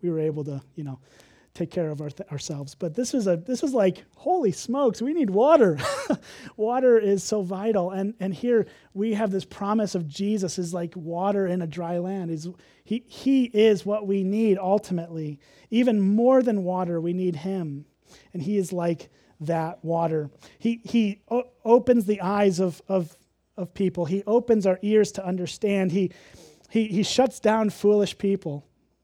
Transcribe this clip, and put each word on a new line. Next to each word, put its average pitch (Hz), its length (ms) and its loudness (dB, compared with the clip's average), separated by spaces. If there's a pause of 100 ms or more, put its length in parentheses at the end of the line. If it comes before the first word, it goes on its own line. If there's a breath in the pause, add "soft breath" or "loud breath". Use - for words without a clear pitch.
we 175 80 -2
were 160 100 -2
able 156 240 -2
to, 139 160 -8 (140)
you 156 100 -10
know, 135 140 -12 (560 soft breath)
take 170 160 -6
care 160 200 -4
of 151 120 -8
our 147 80 -8
th-, - 200 -14
ourselves. 143 440 -10
But 170 200 -8
this 247 200 -4
was 226 120 0
a, 175 120 2
this 240 240 -6
was 277 100 -2
like, 190 320 0 (100)
"Holy 311 380 0
smokes, 254 480 -2
we 277 140 -2
need 269 160 0
water." 214 520 6
<laughs> 587 60 -2 (680 loud breath)
Water 240 420 4
is 202 240 2
so 214 200 -2
vital. 190 480 -2
And, 196 300 -4
and 190 140 -4
here 240 320 2 (280 loud breath)
we 208 200 -2
have 208 160 0
this 190 140 -4
promise 208 500 -2
of 165 140 -4
Jesus 196 500 -4
is 170 140 -6
like 175 240 -6
water 185 500 -2
in 180 160 -2
a 165 40 -6
dry 170 320 -6
land. 180 320 -6
He's, 160 180 -8 (360 soft breath)
he, 233 220 -6
he 262 380 0
is 214 400 4
what 208 220 -4
we 196 180 0
need 202 340 2
ultimately. 170 800 -2 (320 soft breath)
Even 233 300 2
more 233 420 4
than 214 220 0
water, 175 360 -2
we 170 120 -2
need 185 240 -2
him. 156 480 -6 (480 soft breath)
And 170 100 -8
he 208 140 -2
is 190 160 -2
like 170 380 -2 (300 soft breath)
that 165 440 -4
water. 160 460 -2 (280 soft breath)
He, 233 260 -2
he 214 360 0 (100)
o-, 240 200 -4 (140)
opens 240 420 4
the 202 140 0
eyes 196 380 2
of, 180 300 -2
of, 180 280 -2 (400)
of 180 180 -10
people. 180 320 -2
He 196 200 -2
opens 226 400 2
our 185 160 2
ears 208 300 4
to 190 140 -8
understand. 185 640 -2
He, 185 200 0 (580 loud breath)
he, 220 160 0
he 208 160 0
shuts - 360 0
down 220 320 2
foolish 208 480 2
people. 190 480 -4 (380)